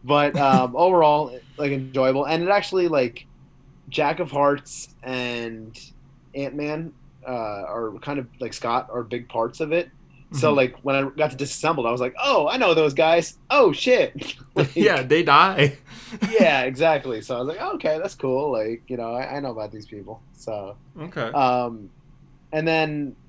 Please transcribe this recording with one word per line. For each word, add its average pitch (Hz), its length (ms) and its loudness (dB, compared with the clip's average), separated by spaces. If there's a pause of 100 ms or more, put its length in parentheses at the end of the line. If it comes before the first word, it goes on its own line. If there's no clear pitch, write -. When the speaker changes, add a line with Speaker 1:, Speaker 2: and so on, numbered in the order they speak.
Speaker 1:
But, 147 340 2
um, 131 380 4
Speaker 2:
<laughs> - 0 -
Speaker 1:
overall, 151 600 4 (200)
like, 147 140 -2
enjoyable. 131 540 0
And 165 160 0
it 175 60 -2
actually, 190 400 2
like, 135 380 -2 (640)
Jack 151 320 -2
of 165 100 -6
Hearts 143 720 -2
and 117 760 -8 (580)
Ant-Man, 147 580 -8 (340)
uh, 131 60 -10
are 107 680 -8
kind 143 160 -6
of, 123 100 -10 (120)
like, 113 120 -8
Scott 120 400 -4
are 120 100 -6
big 120 260 -10
parts 113 320 -4
of 151 120 -4
it. 175 180 -2 (420)
So, 151 160 0
Speaker 2:
Mm-hmm. 147 80 4
Speaker 1:
like, 127 260 2
when 135 140 0
I 139 140 0
got 151 200 -2
to 131 60 -14
Disassembled, 139 500 -2
I 117 60 0
was 123 80 -4
like, 127 220 -4
"Oh, 226 260 2
I 214 80 -2
know 208 180 4
those 151 200 2
guys. 165 440 2 (100)
Oh, 247 240 6
shit." 180 720 0
<laughs> - 120 -20
Like, 139 200 0
Speaker 2:
<laughs> - 0 -
Yeah, 175 260 4
they 139 200 2
die. 147 540 4 (280)
<laughs> 214 280 -6
Speaker 1:
yeah, 165 300 6
exactly. 131 600 0
So 131 140 -6
I - 60 -4
was 131 60 -4
like, 175 120 -8 (140)
"Okay, 156 240 -2
that's 185 180 -8
cool." 135 360 -2
Like, 113 360 -4
you 131 80 -8
know, 113 180 -8
I, 127 220 -8
I 143 40 -6
know 139 120 -8
about 107 180 -10
these 107 160 -16
people. 104 360 -18 (100)
So, 104 440 -10 (220)
Speaker 2:
Okay. 151 320 -8
Speaker 1:
um, 123 600 -2 (640)
and 156 140 -2
then 151 480 -2 (140)